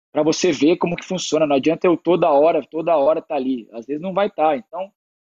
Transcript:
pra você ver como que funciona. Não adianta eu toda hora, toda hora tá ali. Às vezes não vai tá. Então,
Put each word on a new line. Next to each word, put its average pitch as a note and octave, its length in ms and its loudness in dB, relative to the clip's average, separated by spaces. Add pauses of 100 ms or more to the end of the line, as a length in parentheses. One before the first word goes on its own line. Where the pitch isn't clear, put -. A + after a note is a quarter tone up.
(120)
pra D3 120 -2
você E3 260 0
ver D3 260 2
como F3 200 -4
que - 80 -14
funciona. D#3+ 420 -2
Não C#3+ 100 0
adianta D#3 300 0
eu E3+ 100 4
toda E3+ 340 0
hora, D3+ 380 2
toda D#3+ 280 -2
hora D#3 260 2
tá - 140 -8
ali. C3 360 -4
Às A2+ 140 -14
vezes D3+ 160 -8
não F#3+ 100 -8
vai G3 160 -2
tá. D#3 280 0
Então, G3 340 -12 (400)